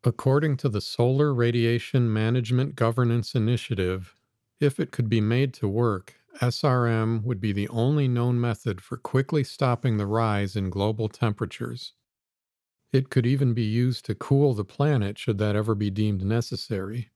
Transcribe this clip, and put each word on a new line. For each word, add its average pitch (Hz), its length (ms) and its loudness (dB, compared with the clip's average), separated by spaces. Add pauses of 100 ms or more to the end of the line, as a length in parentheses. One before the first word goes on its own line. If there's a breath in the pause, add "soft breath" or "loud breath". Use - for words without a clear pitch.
According 139 520 2
to 139 100 -4
the 104 140 -2
Solar 135 520 2
Radiation 120 760 2
Management 123 640 0
Governance 117 600 0
Initiative, 98 840 -2 (420)
if 147 180 0
it - 140 -4
could 117 160 -2
be 110 140 2
made 123 320 0
to - 160 -6
work, 107 460 -2 (260)
S 123 240 0
R 123 220 2
M 113 360 0
would 113 160 -4
be 104 140 0
the 101 160 -2
only 131 400 2
known 120 280 2
method 117 440 -2
for - 160 -12
quickly 139 480 0
stopping 123 500 0
the 104 100 -2
rise 104 520 0
in 95 120 -2
global 104 380 -2
temperatures. 117 840 -4 (1000)
It 131 180 0
could 120 160 2
even 131 280 2
be 117 100 -2
used 117 440 0
to 107 60 -4
cool 139 400 2
the 101 120 -2
planet 120 520 0
should 107 200 -2
that 104 180 2
ever 107 180 0
be 104 160 0
deemed 98 360 0
necessary. 110 920 -4